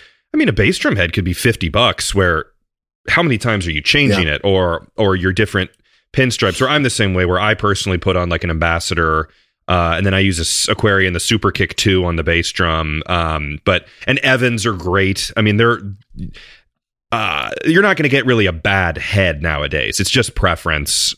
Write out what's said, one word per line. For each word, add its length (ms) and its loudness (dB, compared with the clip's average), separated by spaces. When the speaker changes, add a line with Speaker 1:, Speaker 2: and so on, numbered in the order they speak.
Speaker 1:
I 40 -4
mean, 120 2
a 40 2
bass 260 2
drum 180 0
head 180 0
could 100 0
be 80 0
fifty 380 0
bucks 440 0
where 300 2
how 140 2
many 160 0
times 280 -2
are 60 -2
you 100 -4
changing 460 2
Speaker 2:
Yeah. 60 0
Speaker 1:
it 100 -4
or, 420 0
or 200 2
your 160 0
different 380 0
pinstripes? 500 0
Or 60 4
I'm 160 2
the 60 0
same 240 0
way 100 2
where 160 2
I 140 2
personally 440 -2
put 180 0
on, 120 -2
like, 160 -2
an 60 -2
Ambassador, 760 0
uh, 300 0
and 100 0
then 80 2
I 60 2
use 180 0
a 40 -4
S-, 280 -2
Aquarian, 420 2
the 80 -4
Super 300 0
Kick 260 -2
two 280 2
on 120 -2
the 60 -2
bass 300 0
drum. 540 -2
Um, 580 -4
but, 220 0
and 140 0
Evans 440 0
are 80 0
great. 640 -2
I 60 2
mean, 140 2
they're, 240 2
uh, 400 -4
you're 180 4
not 140 2
gonna 120 2
get 160 2
really 220 4
a 60 0
bad 460 0
head 440 0
nowadays. 580 -2
It's 100 -2
just 240 0
preference. 840 -2